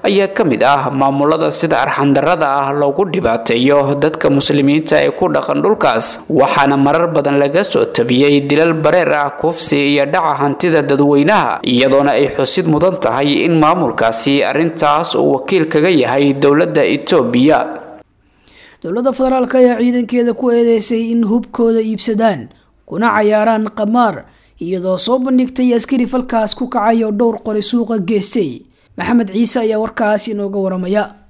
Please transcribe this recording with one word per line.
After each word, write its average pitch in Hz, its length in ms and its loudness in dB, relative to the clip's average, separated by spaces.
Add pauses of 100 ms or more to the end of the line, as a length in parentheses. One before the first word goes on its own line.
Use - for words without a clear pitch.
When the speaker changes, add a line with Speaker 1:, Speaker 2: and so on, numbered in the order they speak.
Speaker 1:
ayaa 196 300 0
ka 226 100 0
mid 127 200 0
ah 135 280 2
maamulada 143 600 0
sida 156 280 -2
arxan 143 340 0
darrada 156 360 0
ah 139 240 -2
loogu 143 320 0
dhibaateeyo 127 720 0 (180)
dadka 147 340 -2
muslimiinta 143 720 2
ee 143 120 2
ku 180 200 -2
dhaqan 143 320 -2
dhulkaas, 143 440 0 (220)
waxaana 139 480 2
marar 147 360 2
badan 143 260 0
laga 143 240 0
soo 135 220 0
tabiyey 131 560 2
dilal 151 320 0
bareer 156 400 2
ah, 143 160 -2
kufsi 160 480 -2 (160)
iyo 143 120 2
dhaca 160 360 0
hantida 151 400 0
dadweynaha, 143 840 2
iyadoona 135 480 2
ay 131 160 2
xusid 139 400 -2
mudan 170 320 2
tahay 131 460 0
in 170 160 0
maamulkaasi 139 840 0
arrintaas 156 720 0
uu 139 180 2
wakiil 156 360 0
kaga 160 200 2
yahay 139 440 2
dowladda 143 520 2
Itoobiya. 127 720 2 (1200)
Speaker 2:
Dowladda 240 300 -2
federaalka 262 440 0
ayaa 247 220 4
ciidankeeda 240 540 0
ku 247 180 -2
eedeysay 233 600 2
in 233 120 0
hubkooda 226 560 0
iibsadaan, 220 720 -2 (380)
kuna 214 280 -2
cayaaraan 214 560 2
qamaar, 214 440 0 (460)
iyadoo 185 360 -4
soo 240 220 0
bandhigtay 254 560 0
askari 247 320 -2
falkaas 240 480 -2
ku 247 120 -8
kacay 226 360 0
oo 220 80 -4
dhowr 220 320 0
qori 214 200 -4
suuqa 226 360 -2
geystay. 190 520 -2 (460)
Maxamed 208 340 -2
Ciise 220 280 0
ayaa 220 200 -2
warkaas 214 480 -2
inooga 202 320 -6
waramaya. 190 440 -4 (260)